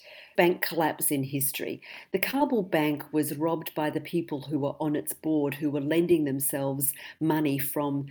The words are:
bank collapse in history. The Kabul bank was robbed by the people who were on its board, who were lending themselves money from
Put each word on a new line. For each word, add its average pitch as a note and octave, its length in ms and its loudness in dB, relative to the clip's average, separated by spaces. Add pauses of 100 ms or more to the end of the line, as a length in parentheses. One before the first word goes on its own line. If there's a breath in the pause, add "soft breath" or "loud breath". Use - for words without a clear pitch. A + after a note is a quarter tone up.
(360 loud breath)
bank F3+ 260 6
collapse - 480 0
in C#3 140 2
history. C3+ 580 -4 (300 loud breath)
The F#3+ 80 2
Kabul C4 420 2
bank D3+ 400 2 (100)
was D3+ 240 0
robbed D#3+ 380 -2
by D3+ 160 0
the D3+ 100 -4
people D#3 420 -4
who D3 180 -4
were C#3 180 -2
on D3+ 160 0
its - 180 -2
board, D3 420 0
who D3 160 -2
were C#3+ 100 0
lending D#3+ 440 4
themselves C#3 680 0 (280 loud breath)
money D#3 380 2
from C#3 520 -2